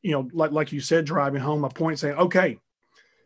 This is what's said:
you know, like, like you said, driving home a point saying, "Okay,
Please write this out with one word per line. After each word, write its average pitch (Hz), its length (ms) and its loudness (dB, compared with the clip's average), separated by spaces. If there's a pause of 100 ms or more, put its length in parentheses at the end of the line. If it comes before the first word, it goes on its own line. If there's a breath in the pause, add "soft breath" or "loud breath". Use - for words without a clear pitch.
you 175 100 0
know, 135 200 -2
like, 160 180 2
like 151 220 -2
you 143 80 -6
said, 160 240 2
driving 143 360 0
home 147 240 -2
a 135 40 0
point 160 320 -2
saying, 147 160 -2
"Okay, 180 420 2 (680)